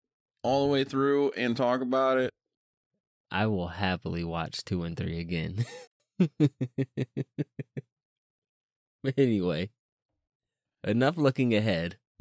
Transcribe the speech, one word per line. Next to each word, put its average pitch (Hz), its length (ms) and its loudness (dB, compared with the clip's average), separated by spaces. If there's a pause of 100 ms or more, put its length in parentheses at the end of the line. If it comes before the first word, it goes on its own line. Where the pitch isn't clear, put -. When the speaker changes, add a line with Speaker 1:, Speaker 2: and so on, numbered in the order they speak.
(440)
Speaker 1:
all 139 220 2
the 143 60 2
way 135 120 2
through 139 540 2
and 117 200 0
talk 127 240 2
about 131 360 2
it. 127 140 0 (1000)
Speaker 2:
I 98 160 0
will 92 220 -2
happily 87 540 -4
watch 82 420 -6
two 90 180 -2
and 85 140 -6
three 85 220 -6
again. 85 460 -4 (540)
<laughs> 175 200 0 (2750)
But 135 140 -2
anyway, 95 520 2 (1120)
enough 131 340 2
looking 131 380 2
ahead. 92 420 0 (240)